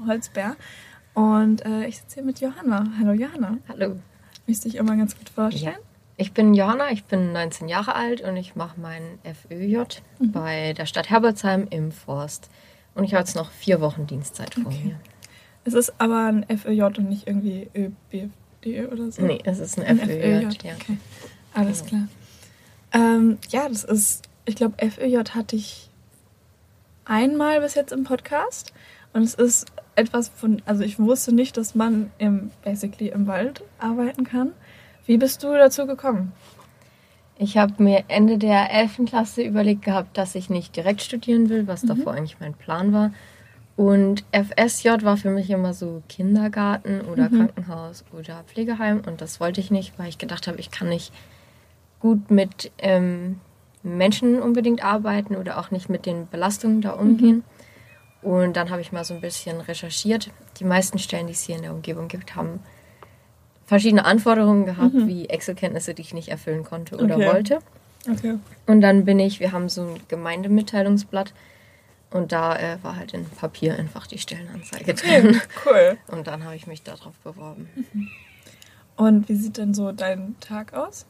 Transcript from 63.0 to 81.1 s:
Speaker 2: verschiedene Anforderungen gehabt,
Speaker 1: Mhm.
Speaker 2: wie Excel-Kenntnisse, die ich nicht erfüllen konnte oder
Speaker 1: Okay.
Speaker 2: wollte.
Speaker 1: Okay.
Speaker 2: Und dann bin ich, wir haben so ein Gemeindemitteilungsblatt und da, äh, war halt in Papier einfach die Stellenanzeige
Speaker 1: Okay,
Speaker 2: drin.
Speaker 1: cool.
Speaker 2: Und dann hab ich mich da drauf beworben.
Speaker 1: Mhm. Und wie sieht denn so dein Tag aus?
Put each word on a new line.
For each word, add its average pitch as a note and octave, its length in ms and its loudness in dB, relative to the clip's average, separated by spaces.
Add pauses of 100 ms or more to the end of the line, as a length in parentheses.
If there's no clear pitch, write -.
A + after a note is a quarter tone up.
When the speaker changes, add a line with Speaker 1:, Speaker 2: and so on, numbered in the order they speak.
Speaker 2:
verschiedene G#3 380 6
Anforderungen G#3 640 4
gehabt, F#3 300 2
Speaker 1:
Mhm. A3+ 120 4
Speaker 2:
wie F3+ 220 -4
Excel-Kenntnisse, E3 640 -6
die D#3+ 80 -16
ich D#3+ 120 -18
nicht E3 140 -10
erfüllen D#3+ 380 -6
konnte E3 320 -12
oder A3 180 2
Speaker 1:
Okay. G3+ 120 4
Speaker 2:
wollte. G#3 320 2 (520)
Speaker 1:
Okay. A3 240 -2 (320)
Speaker 2:
Und A3 140 10
dann G3 240 8
bin G3 140 6
ich, G3 200 0
wir F#3 140 -2
haben F3+ 160 -4
so F3+ 140 -8
ein E3+ 160 -12 (100)
Gemeindemitteilungsblatt G3 1200 0 (800)
und F3 220 -2
da, E3 240 0
äh, E3 240 -6
war E3+ 160 -10
halt - 160 -12
in F3 120 -8
Papier D#3+ 520 -4
einfach - 300 -8
die - 100 -14
Stellenanzeige - 720 -10
Speaker 1:
Okay, D4+ 300 4
Speaker 2:
drin. A3 200 8 (240)
Speaker 1:
cool. G3+ 320 6 (100)
Speaker 2:
Und D#3+ 200 -10
dann D#3 160 -10
hab D#3+ 120 -14
ich D#3+ 120 -18
mich D#3+ 160 -18
da D#3+ 120 -16
drauf D#3+ 180 -20 (100)
beworben. D#3 460 -18 (240)
Speaker 1:
Mhm. G#3 140 -8 (880)
Und G#3+ 320 6
wie G#3+ 60 0
sieht G#3+ 220 -4
denn G#3 160 0
so G3+ 200 -4
dein F#3+ 480 -6
Tag G#3+ 320 -12
aus? E4+ 360 -10